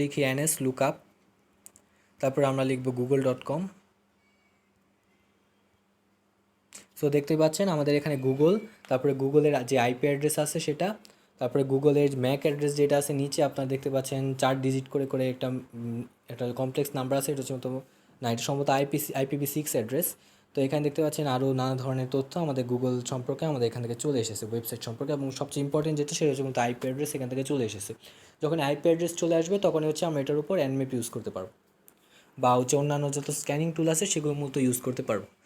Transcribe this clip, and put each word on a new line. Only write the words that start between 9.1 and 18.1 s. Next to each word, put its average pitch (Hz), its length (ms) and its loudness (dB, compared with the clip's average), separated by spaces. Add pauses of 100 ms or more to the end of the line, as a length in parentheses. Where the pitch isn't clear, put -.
Google-এর 147 320 4 (160)
যে 135 60 2 (100)
আইপি 127 240 0
অ্যাড্রেস 143 340 0
আছে 147 140 -4 (100)
সেটা, 156 200 0 (520)
তারপরে 131 220 0 (100)
Google-এর 139 400 4 (140)
ম্যাক 139 200 2
অ্যাড্রেস 143 340 0
যেটা 143 220 4
আছে 143 100 -2 (100)
নিচে 139 260 -2
আপনারা 135 260 -2
দেখতে 135 220 -2
পাচ্ছেন 135 260 -2 (200)
চার 135 140 4 (100)
ডিজিট 135 280 0
করে 139 180 0
করে 131 120 0 (100)
একটা, 131 160 -6
উম, 117 520 -8 (300)
একটা 120 140 -6 (160)
কমপ্লেক্স 135 360 -2
নাম্বার 131 220 0
আছে, 139 140 -4
এটা 135 80 -4
হচ্ছে 127 140 -6
মূলত, 127 120 -6 (540)